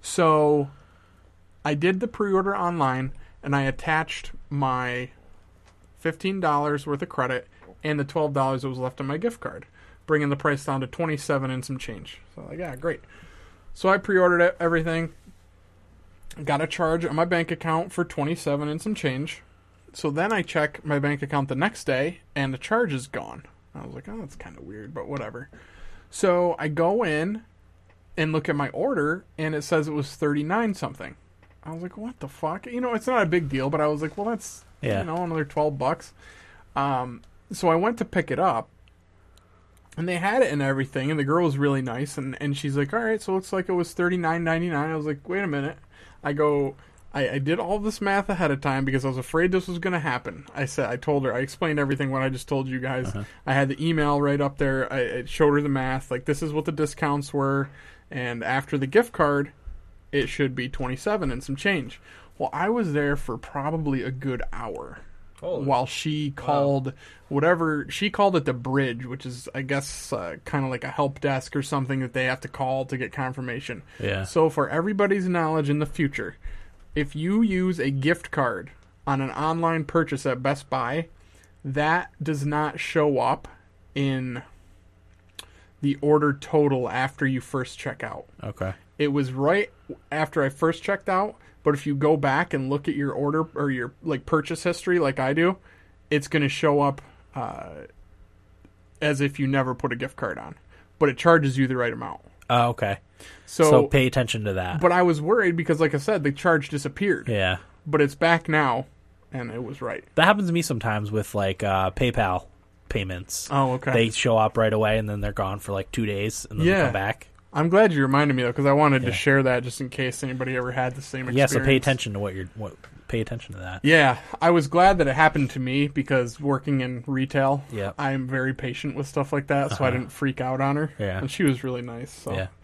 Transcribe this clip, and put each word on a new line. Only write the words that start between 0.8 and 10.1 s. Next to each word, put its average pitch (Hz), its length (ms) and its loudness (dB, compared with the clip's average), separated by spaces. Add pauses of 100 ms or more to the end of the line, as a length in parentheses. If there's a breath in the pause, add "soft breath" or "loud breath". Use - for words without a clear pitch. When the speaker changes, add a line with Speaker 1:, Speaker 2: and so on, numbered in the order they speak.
Speaker 1:
I 151 80 0
did 175 280 2
the 240 80 -2
pre-order 196 460 2
online, 143 580 0 (300 soft breath)
and 143 140 0
I 139 60 2
attached 156 680 -2 (180)
my 127 580 -2 (880)
fifteen 190 420 -2
dollars 147 460 2
worth 143 140 -2
of - 80 -6
credit 127 400 -2 (340 loud breath)
and 151 160 0
the 143 60 0
twelve 147 300 -2
dollars 135 260 0
that 135 80 -6
was 127 100 -6
left 127 220 -6
on 135 60 -4
my 143 100 -4
gift 226 240 -4
card, - 240 -12 (420 soft breath)
bringing 147 220 2